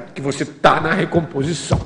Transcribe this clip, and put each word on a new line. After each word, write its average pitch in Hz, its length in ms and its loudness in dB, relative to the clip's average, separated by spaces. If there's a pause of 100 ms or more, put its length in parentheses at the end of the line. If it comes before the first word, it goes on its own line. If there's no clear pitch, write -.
(140)
que - 60 -12
você 139 260 -2
tá 147 360 2
na 156 120 0
recomposição. 160 920 0